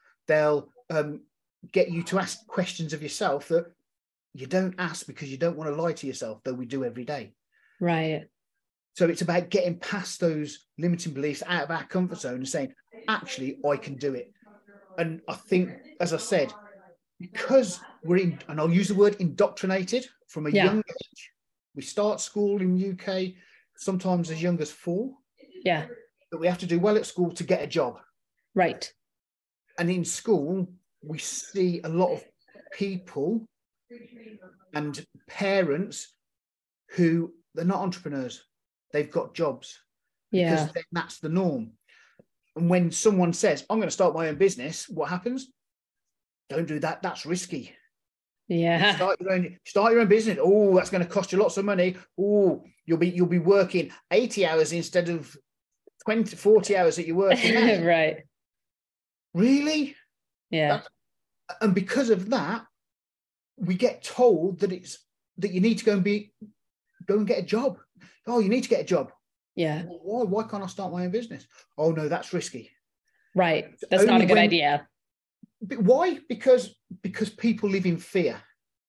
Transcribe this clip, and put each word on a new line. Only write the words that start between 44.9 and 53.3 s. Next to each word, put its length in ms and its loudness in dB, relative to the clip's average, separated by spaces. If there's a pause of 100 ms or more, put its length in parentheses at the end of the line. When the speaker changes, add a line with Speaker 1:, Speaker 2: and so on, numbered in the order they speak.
Speaker 1:
happens? 400 -8 (1000)
"Don't 200 -4
do 120 -6
that. 220 -4
That's 240 -8
risky." 480 -8 (760)
Speaker 2:
Yeah. 460 2
Speaker 1:
"Start 260 0
your 120 -4
own, 340 -2
start 260 2
your 100 6
own 60 4
business. 320 4
Oh, 360 6
that's 140 2
gonna 160 0
cost 260 -4
you 60 2
lots 180 2
of 80 -2
money. 320 0 (220)
Oh, 460 2 (220)
you'll 120 0
be, 120 2
you'll 160 2
be 120 2